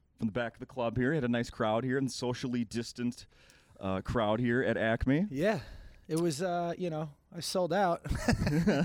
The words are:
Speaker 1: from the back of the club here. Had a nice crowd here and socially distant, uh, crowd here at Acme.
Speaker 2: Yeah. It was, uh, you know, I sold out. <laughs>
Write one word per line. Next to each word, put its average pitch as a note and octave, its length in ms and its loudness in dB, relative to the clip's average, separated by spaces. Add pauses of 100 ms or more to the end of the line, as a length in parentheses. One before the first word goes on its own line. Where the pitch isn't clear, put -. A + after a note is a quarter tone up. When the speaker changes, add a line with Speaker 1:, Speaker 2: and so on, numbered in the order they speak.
(160)
Speaker 1:
from A2+ 120 -2
the G#2 40 -8
back A#2 220 -2
of - 60 -18
the B2 60 -12
club A#2 300 -2
here. B2+ 160 4
Had D3 120 2
a A#2+ 40 2
nice A#2+ 220 0
crowd A2+ 320 2
here C3 160 0
and C3+ 120 0
socially B2 540 -2
distant, A#2+ 640 -6 (540)
uh, F#2+ 200 -2
crowd A2 380 2
here B2 240 2
at G#2+ 140 2
Acme. B2 520 2
Speaker 2:
Yeah. E3 300 0 (480)
It D#3+ 140 0
was, D#3+ 200 0
uh, F3 380 -2
you F3+ 100 -2
know, D#3 220 -4 (260)
I E3+ 40 -10
sold F3 320 -2
out. F3+ 320 2
<laughs> - 460 0 (340)